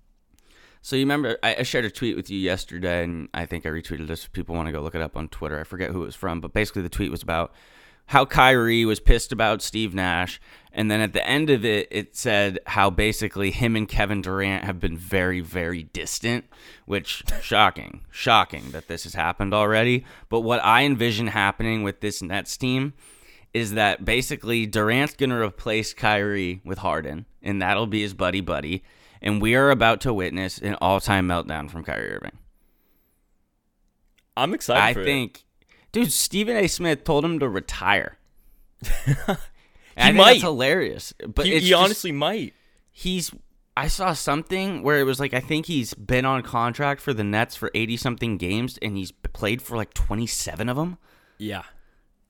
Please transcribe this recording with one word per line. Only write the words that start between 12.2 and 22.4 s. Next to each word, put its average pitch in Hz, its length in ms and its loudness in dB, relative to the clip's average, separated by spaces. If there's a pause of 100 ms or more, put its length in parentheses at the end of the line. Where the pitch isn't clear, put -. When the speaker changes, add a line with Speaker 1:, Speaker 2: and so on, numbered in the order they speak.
Speaker 1:
how 101 240 4
basically 101 600 -2
him 117 260 0
and 107 120 -2
Kevin 104 320 0
Durant 95 440 -2
have 92 140 -6
been 85 200 -4
very, 92 420 -2
very 85 440 -6
distant, 107 600 -6 (400)
which, - 380 -6 (100)
Speaker 2:
<laughs> - 100 0
Speaker 1:
shocking, 101 680 2
shocking 90 600 2
that 80 160 -12
this 85 160 -8
has 85 100 -14
happened 90 400 -2
already. 110 500 2 (240)
But 117 120 0
what 113 220 0
I 113 220 6
envision 117 440 0
happening 110 540 0
with 98 200 -6
this 104 180 -6
Nets 95 380 -6